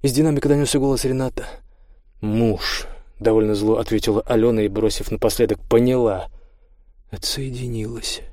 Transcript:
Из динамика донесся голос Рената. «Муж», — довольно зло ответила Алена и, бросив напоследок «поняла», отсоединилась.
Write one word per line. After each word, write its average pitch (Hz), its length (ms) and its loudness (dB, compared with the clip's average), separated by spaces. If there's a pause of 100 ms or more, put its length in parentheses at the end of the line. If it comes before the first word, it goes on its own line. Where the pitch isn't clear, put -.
Из 139 120 0
динамика 147 340 2
донесся 143 320 2
голос 135 240 0
Рената. 131 420 -4 (760)
«Муж», — 107 680 0 (320)
довольно 110 360 4
зло 107 220 2
ответила 107 440 0
Алена 117 400 2
и, 104 60 2
бросив 107 440 -2
напоследок 107 560 0
«поняла», 120 640 2 (840)
отсоединилась. 120 1080 -8 (120)